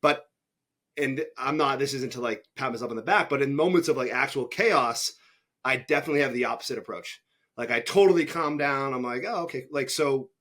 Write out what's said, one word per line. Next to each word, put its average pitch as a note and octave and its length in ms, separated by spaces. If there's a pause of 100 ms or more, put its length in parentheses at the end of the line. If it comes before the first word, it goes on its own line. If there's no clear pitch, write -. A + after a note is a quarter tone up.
But, - 240 (720)
and C#3+ 280 (120)
I'm C3+ 200
not, C#3 220
this C3+ 140
isn't B2+ 200
to, B2 80
like, A2+ 240 (100)
pat C3+ 160
myself A#2 200
on A2+ 60
the A2 60
back, G#3 260
but C#3 120
in C#3 140
moments E3 320
of, D3+ 100
like, B2 140
actual B2+ 340
chaos, D3 680 (500)
I C3 140
definitely C#3+ 440
have C3+ 120
the B2 120
opposite A#2 320
approach. G2+ 440 (360)
Like, A#2+ 140
I A#2+ 80
totally F#3 460
calm D3+ 320
down. C#3 360
I'm B2+ 100
like, B2 240
Oh, G#3 160
okay. C3 280
Like, C#3 180
so C#3 400 (120)